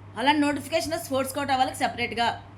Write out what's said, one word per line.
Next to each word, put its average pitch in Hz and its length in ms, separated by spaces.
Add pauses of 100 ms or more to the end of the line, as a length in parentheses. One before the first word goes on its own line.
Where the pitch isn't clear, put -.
(180)
అలాంటి 285 240
నోటిఫికేషన్ 294 580
స్పోర్ట్స్ 269 360
కోటా 277 200
వాళ్ళకి 262 220
సపరేట్గా, 226 680 (140)